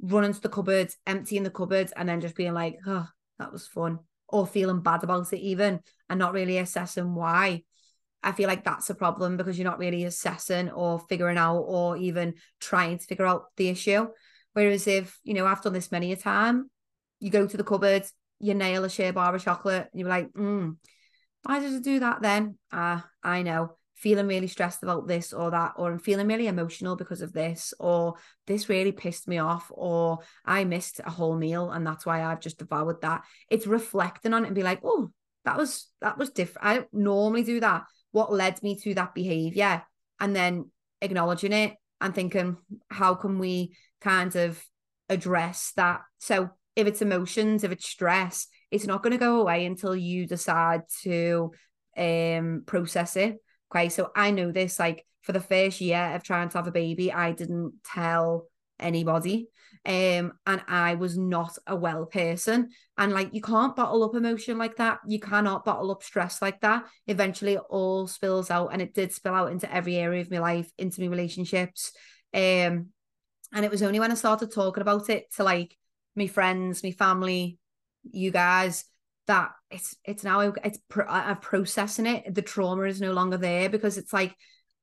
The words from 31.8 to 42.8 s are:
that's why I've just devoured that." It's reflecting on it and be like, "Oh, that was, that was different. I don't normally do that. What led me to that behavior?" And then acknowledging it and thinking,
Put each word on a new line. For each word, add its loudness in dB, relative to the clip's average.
that's -6
why 0
I've -4
just -12
devoured -4
that." -2
It's 0
reflecting 0
on 4
it -4
and -4
be 0
like, 0
"Oh, 0
that 0
was, -4
that -2
was -4
different. -4
I 6
don't -4
normally 4
do 0
that. 2
What 2
led 2
me -2
to -4
that -2
behavior?" 0
And 0
then 0
acknowledging 0
it 2
and -2
thinking, -2